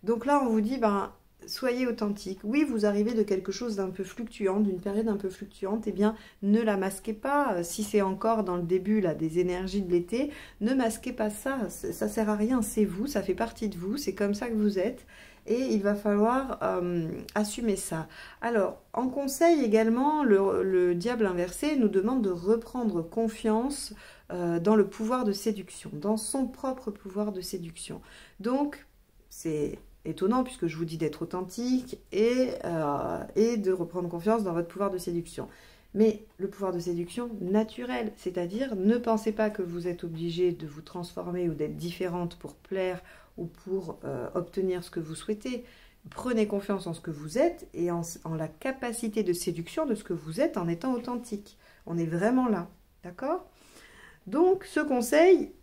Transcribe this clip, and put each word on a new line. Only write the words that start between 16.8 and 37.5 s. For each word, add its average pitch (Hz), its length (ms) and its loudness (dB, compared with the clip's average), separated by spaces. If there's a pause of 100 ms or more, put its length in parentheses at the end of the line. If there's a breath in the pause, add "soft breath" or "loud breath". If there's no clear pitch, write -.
assumer 214 400 0
ça. 160 320 -6 (320 loud breath)
Alors, 220 420 0 (100)
en 254 140 0
conseil 277 560 4
également, 240 640 4
le, 196 400 6
le 180 320 4
diable 226 280 2
inversé 185 520 0
nous 226 120 6
demande 214 340 2
de 196 80 2
reprendre 196 720 0
confiance, 226 920 -2 (380 loud breath)
euh, 175 260 0
dans 208 160 6
le 202 140 6
pouvoir 233 340 -2
de 208 80 2
séduction, 196 640 -4
dans 202 240 0
son 262 320 -2
propre 262 420 -6
pouvoir 202 400 -6
de 185 100 -6
séduction. 170 600 -10 (400 loud breath)
Donc, 269 440 -2 (460)
c'est 151 480 -4 (260)
étonnant 202 380 2
puisque 254 240 -4
je 156 100 -4
vous 165 80 -2
dis 160 140 -6
d'être 156 240 -2
authentique 233 800 -4 (100)
et, 240 400 2 (140)
euh, 156 540 -2 (180)
et 233 200 4
de 190 140 0
reprendre 175 380 -2
confiance 202 340 0
dans 180 100 -2
votre 170 140 0
pouvoir 202 240 -2
de 185 80 -4
séduction. 170 480 -6 (480 loud breath)
Mais 214 300 4 (140)
le 190 100 -4
pouvoir 190 240 -4
de 175 80 -2
séduction 175 500 -4 (100)
naturel, 220 760 -2